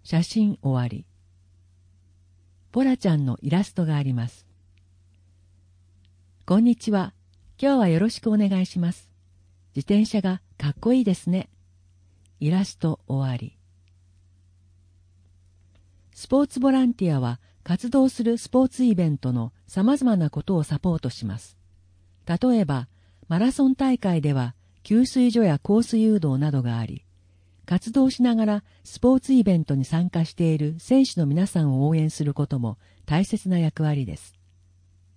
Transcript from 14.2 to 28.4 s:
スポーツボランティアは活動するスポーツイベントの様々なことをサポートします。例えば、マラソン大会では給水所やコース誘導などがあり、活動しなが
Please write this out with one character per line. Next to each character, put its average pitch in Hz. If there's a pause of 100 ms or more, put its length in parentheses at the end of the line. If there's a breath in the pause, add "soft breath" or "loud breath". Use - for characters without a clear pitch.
ス -
ポ 277
ー 277
ツ -
ボ 269
ラ 262
ン 240
テ 190
ィ 160
ア 135
は 123 (240)
活 185
動 269
す -
る 233
ス -
ポ 262
ー 254
ツ -
イ 233
ベ 170
ン 143
ト 127
の 120 (140)
様 220
々 247
な 156
こ 147
と 190
を 151
サ 143
ポ 175
ー 156
ト 127
し -
ま 104
す。 - (720)
例 233
え 190
ば、 135 (400 soft breath)
マ 170
ラ 247
ソ 269
ン 262
大 262
会 175
で 143
は 123 (300)
給 233
水 247
所 226
や 156
コ 202
ー 233
ス 226
誘 220
導 147
な 147
ど 139
が 120
あ 113
り、 - (600)
活 185
動 262
し -
な 240
が 220